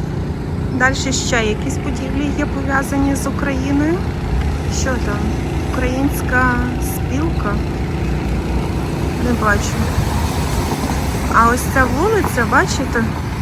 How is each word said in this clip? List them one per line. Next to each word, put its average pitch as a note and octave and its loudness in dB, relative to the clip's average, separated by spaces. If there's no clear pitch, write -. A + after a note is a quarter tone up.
Дальше C4 0
ще A#3+ 0
якісь G#3+ -2
будівлі C#4 -2
є C#4+ 0
пов'язані C#4 0
з C4+ -2
Україною. C#4 0
Що - 0
там? G3+ 0
Українська B3+ 2
спілка? - 0
Не B3 2
бачу. G#3 2
А A#3 6
ось A#3+ 2
ця C4 4
вулиця, D4 2
бачите? C4 2